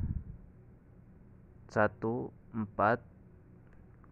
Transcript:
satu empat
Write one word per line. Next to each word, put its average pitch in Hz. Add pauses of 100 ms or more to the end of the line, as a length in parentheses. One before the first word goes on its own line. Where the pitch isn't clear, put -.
(1700)
satu 113 (240)
empat 107 (1080)